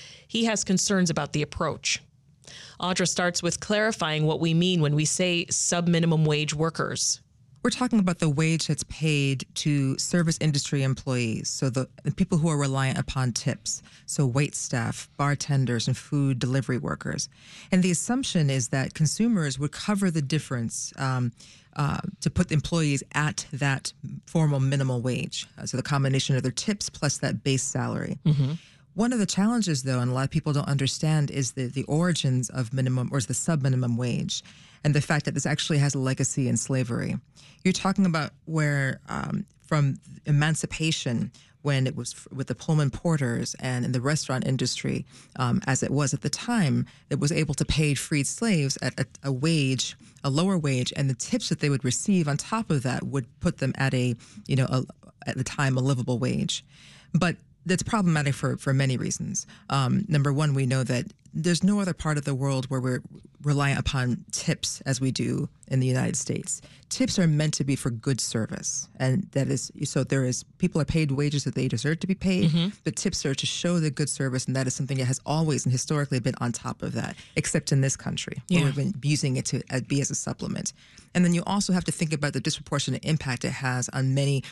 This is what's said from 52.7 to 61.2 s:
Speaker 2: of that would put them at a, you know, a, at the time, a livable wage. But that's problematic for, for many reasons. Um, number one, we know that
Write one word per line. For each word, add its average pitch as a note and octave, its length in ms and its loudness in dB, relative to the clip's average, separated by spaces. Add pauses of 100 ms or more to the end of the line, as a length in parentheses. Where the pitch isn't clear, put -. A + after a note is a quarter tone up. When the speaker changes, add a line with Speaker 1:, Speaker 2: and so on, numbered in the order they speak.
Speaker 2:
of C#3+ 120 2
that B2+ 220 -2
would B2+ 220 -4 (140)
put - 180 0
them C3 180 -2
at C3+ 180 0
a, B2 200 2 (320)
you C3 100 0
know, C3 100 4
a, C3 180 0 (420)
at C3 120 -4
the B2+ 60 -2
time, C3+ 340 0
a - 20 0
livable B2+ 380 0
wage. B2 440 -2 (520)
But E3+ 220 2 (280)
that's F3 180 0
problematic D#3 520 2
for, B2+ 240 -2
for C3+ 160 0
many C3 240 2
reasons. - 480 -4 (240)
Um, C3 360 2
number C#3+ 280 2
one, D3 180 2
we C3+ 140 2
know C3 180 2
that A#2+ 220 0 (260)